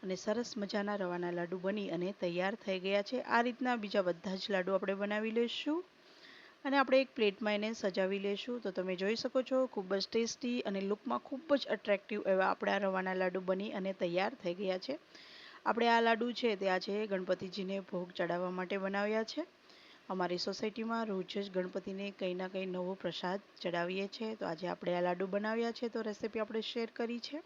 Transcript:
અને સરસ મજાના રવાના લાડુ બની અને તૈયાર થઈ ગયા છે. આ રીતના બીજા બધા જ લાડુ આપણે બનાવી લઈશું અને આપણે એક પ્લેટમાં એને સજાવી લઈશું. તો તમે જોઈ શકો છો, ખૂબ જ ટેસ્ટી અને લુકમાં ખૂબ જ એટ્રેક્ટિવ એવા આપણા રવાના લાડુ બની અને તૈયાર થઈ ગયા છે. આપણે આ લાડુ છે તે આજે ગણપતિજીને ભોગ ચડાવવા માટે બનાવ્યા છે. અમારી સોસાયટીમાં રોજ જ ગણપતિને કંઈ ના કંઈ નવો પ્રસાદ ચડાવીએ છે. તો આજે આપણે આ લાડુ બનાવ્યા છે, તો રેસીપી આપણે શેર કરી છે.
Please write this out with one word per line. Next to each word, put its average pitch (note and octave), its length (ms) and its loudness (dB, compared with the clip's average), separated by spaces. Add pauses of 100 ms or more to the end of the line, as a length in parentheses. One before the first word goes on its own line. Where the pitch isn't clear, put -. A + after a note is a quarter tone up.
અને F#3 120 -2
સરસ A3 400 -2
મજાના G3+ 400 -2
રવાના F3 360 -2
લાડુ F3 260 -2
બની G3 320 -2
અને F3 240 -2
તૈયાર F3+ 420 0
થઈ F#3+ 220 -2
ગયા G3 240 2
છે. B3 220 -2
આ A#3 180 4
રીતના B3 340 0
બીજા G#3 260 2
બધા F3+ 340 0
જ F#3 120 -6
લાડુ F#3 240 2
આપણે G3 220 2
બનાવી G#3 360 -2
લઈશું A#3+ 500 0 (800)
અને C#4 160 2
આપણે C4 220 8
એક C4 120 4
પ્લેટમાં G#3 460 2
એને G#3 160 0
સજાવી G3 460 2
લઈશું. G3+ 420 -2
તો G3+ 100 -4
તમે F#3 260 -2
જોઈ G3 200 0
શકો C4 260 0
છો, C4 240 0
ખૂબ F#3+ 260 -6
જ G3 120 0
ટેસ્ટી A#3 580 -2
અને G3 180 -2
લુકમાં G#3 400 -2
ખૂબ - 320 -10
જ C#4 160 4
એટ્રેક્ટિવ G#3 560 0
એવા F#3+ 240 4
આપણા G3 300 2
રવાના F#3+ 360 0
લાડુ F#3 260 2
બની F#3+ 320 -2
અને F#3+ 200 -2
તૈયાર F#3 420 0
થઈ F3+ 200 -4
ગયા F#3 240 -2
છે. C4 160 -4 (680)
આપણે A#3 280 4
આ A#3 120 8
લાડુ A3+ 320 4
છે A3 240 2
તે F#3+ 120 0
આજે F#3 280 2 (100)
ગણપતિજીને F#3 760 -2
ભોગ F3+ 280 -6
ચડાવવા F3 400 0
માટે F#3 260 -2
બનાવ્યા G3+ 480 0
છે. D4 180 -6 (600)
અમારી F3+ 340 0
સોસાયટીમાં A3+ 640 -2
રોજ F#3+ 280 -4
જ G3+ 180 -4
ગણપતિને F#3 600 -2
કંઈ F#3+ 240 -2
ના F#3 140 -4
કંઈ F#3+ 180 -2
નવો F3+ 280 -2
પ્રસાદ F#3 460 -2 (140)
ચડાવીએ F3+ 540 -2
છે. A3 240 -6
તો G#3 120 -6
આજે E3+ 220 -2
આપણે F3 260 -2
આ F3 80 2
લાડુ F3+ 260 2
બનાવ્યા A3 460 0
છે, A#3+ 160 -6
તો A3+ 120 -4
રેસીપી G#3+ 400 -4
આપણે A3 220 -2
શેર A3+ 280 -4
કરી A#3 300 -4
છે. C#4+ 260 -8